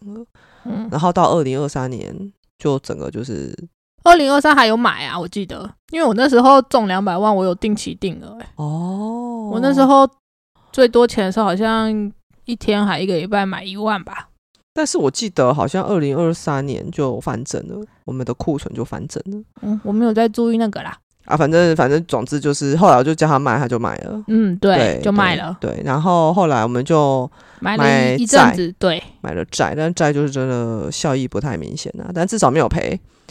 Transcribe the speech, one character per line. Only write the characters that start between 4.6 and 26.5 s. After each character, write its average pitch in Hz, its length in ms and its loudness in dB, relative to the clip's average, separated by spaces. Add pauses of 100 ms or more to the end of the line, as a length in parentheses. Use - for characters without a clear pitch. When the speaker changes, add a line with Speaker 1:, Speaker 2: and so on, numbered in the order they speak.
Speaker 2:
有 220 100 4
买 226 300 -2
啊， 139 120 -8
我 175 80 -8
记 190 200 -8
得， - 260 -14 (200)
因 320 80 -4
为 320 60 2
我 233 60 2
那 240 160 4
时 240 120 6
候 269 220 8
中 233 260 0
两 185 140 -2
百 185 140 -2
万， 208 180 2
我 190 100 0
有 185 100 0
定 208 200 -2
期 - 200 -8
定 185 260 -8
额 - 200 -20
欸。 240 60 -18 (100)
Speaker 1:
哦。 208 960 -8
Speaker 2:
我 220 80 -2
那 269 120 2
时 269 80 4
候 269 260 8 (680)
最 254 160 6
多 233 180 4
钱 226 180 -2
的 185 60 -2
时 190 80 -4
候， 220 80 2
好 175 80 0
像 220 580 -2 (320)
一 240 120 -8
天 208 280 0
还 185 140 -2
一 185 80 -4
个 196 80 -2
礼 160 100 -2
拜 202 220 -2
买 190 160 -8
一 190 140 -14
万 208 260 -4
吧。 - 260 -16 (460)
Speaker 1:
但 311 120 0
是 - 100 -4
我 151 140 2
记 220 200 -8
得 127 220 2
好 143 140 0
像 185 180 -4
二 190 160 0
零 139 160 -2
二 165 160 0
三 143 320 -4
年 139 260 -8
就 143 300 -4
翻 127 240 -8
正 - 240 -8
了， 190 100 -12 (260)
我 - 80 -10
们 131 120 -6
的 123 100 -6
库 151 220 -4
存 - 180 -10
就 120 100 -6
翻 - 220 -10
正 - 200 -12
了。 202 160 -12 (180)
Speaker 2:
嗯， 208 240 -4
我 208 80 -4
没 220 120 0
有 226 100 0
在 226 140 2
注 233 240 -2
意 226 40 0
那 226 120 0
个 - 140 -8
啦。 - 140 -14 (280)
Speaker 1:
啊， - 120 -2
反 151 140 2
正， 165 260 6
反 143 120 2
正 156 180 2
总 123 200 -4
之 147 140 -4
就 143 120 0
是 143 240 0
后 180 140 6
来 139 60 8
我 123 80 4
就 156 100 0
叫 156 140 2
他 147 100 4
卖， 131 180 0
他 135 120 -2
就 120 100 -2
卖 90 200 -4
了。 214 280 -10
Speaker 2:
嗯， 214 300 2
对， 196 200 4
Speaker 1:
对， 98 260 2
Speaker 2:
就 202 100 0
卖 190 240 2
了。 165 240 -8
Speaker 1:
对， - 140 -6
对， - 100 -10
然 139 180 -2
后 170 320 4
后 180 140 2
来 127 140 2